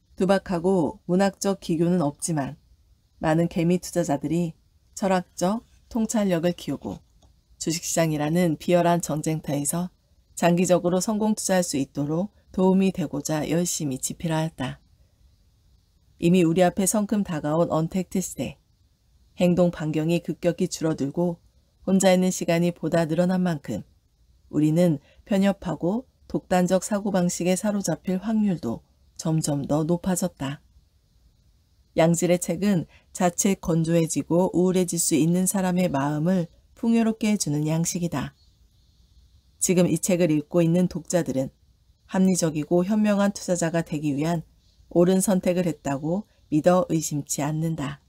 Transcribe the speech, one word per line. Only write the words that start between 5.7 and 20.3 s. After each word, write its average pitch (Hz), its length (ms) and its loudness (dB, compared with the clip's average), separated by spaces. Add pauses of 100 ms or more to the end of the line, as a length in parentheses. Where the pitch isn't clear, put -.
통찰력을 196 640 0
키우고 - 460 -8 (600)
주식시장이라는 160 1000 0
비열한 175 420 2
전쟁터에서 156 880 -4 (440)
장기적으로 175 680 2
성공 214 340 0
투자할 185 280 0
수 - 140 -4
있도록 160 560 -4 (200)
도움이 190 400 4
되고자 151 580 -4
열심히 156 480 -2
집필하였다. 160 840 -6 (1400)
이미 175 240 4
우리 165 180 4
앞에 180 240 2
성큼 208 380 0
다가온 160 480 -2
언택트 170 480 -2
시대, - 380 -8 (800)
행동 180 320 4
반경이 156 500 -2
급격히 170 480 -2